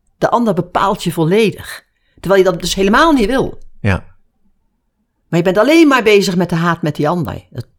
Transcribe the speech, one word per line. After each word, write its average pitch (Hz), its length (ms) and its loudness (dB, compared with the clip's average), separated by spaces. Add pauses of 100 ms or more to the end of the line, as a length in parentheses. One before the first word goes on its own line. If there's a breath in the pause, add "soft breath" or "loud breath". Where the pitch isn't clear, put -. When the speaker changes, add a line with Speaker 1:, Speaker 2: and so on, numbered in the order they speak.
(180)
Speaker 1:
De - 120 0
ander 226 240 0
bepaalt 185 480 -2
je 170 100 -4
volledig, 185 720 -2 (360)
terwijl 190 240 2
je 190 60 2
dat 175 100 -6
dus - 140 -6
helemaal 269 380 2
niet 262 140 2
wil. 247 320 -4 (220)
Speaker 2:
Ja. 98 240 -2 (1200)
Speaker 1:
Maar 165 100 -2
je 170 60 0
bent 185 140 2
alleen 302 300 4
maar 254 140 2
bezig 196 340 2
met 175 120 0
de 175 80 -2
haat 165 260 -2
met 151 140 -4
die 147 120 -2
ander. 160 420 -6
Dat 117 160 -12 (120)